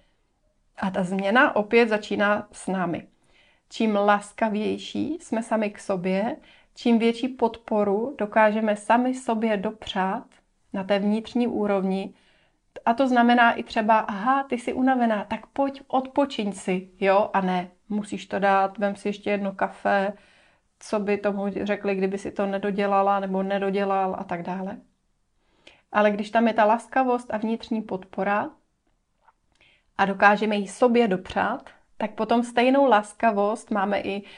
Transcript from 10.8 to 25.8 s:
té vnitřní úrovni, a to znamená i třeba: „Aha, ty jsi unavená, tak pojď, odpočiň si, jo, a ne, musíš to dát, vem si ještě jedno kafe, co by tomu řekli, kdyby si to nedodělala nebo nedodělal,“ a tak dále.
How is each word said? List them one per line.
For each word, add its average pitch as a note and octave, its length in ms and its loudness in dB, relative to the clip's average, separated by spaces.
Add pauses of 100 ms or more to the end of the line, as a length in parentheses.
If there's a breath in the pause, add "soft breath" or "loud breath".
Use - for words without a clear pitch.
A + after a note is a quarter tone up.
té G3+ 140 2
vnitřní A3 480 0
úrovni, G3 680 -2 (720 soft breath)
a A#3 80 2
to C4+ 140 2
znamená A#3+ 440 6
i A#3 100 -6
třeba: A3 360 2
„Aha, A3+ 440 0
ty B3+ 160 -6
jsi A#3+ 140 -6
unavená, A#3+ 520 0
tak - 220 -10
pojď, C#4 420 -4
odpočiň C4 640 -2
si, F#3 380 -4 (100)
jo, G3 320 4
a G3 80 0
ne, F3+ 300 -2 (180)
musíš G#3 380 -6
to G#3 120 -4
dát, G3 400 2
vem G3+ 180 -2
si - 120 -8
ještě G3+ 220 -4
jedno G3 220 -2
kafe, G3 600 -2 (680 soft breath)
co G#3+ 200 -4
by G3+ 180 0
tomu G3+ 260 -2 (180)
řekli, G3+ 320 -2
kdyby F#3+ 240 -2
si - 140 -10
to G3+ 140 -2
nedodělala G3 720 0
nebo F#3+ 220 -2
nedodělal,“ G3 760 -2
a F#3+ 60 -8
tak F3 180 -8
dále. F#3+ 360 -8 (1120 soft breath)